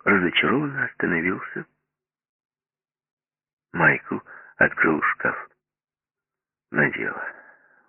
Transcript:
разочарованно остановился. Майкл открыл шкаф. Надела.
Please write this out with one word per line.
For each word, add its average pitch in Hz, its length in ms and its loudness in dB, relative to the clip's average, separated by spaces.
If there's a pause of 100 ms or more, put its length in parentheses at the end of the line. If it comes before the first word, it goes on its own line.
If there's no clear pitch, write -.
разочарованно 104 840 2
остановился. - 800 -2 (2000)
Майкл - 480 2 (380)
открыл - 440 2
шкаф. - 480 -4 (1200)
Надела. - 520 0 (640)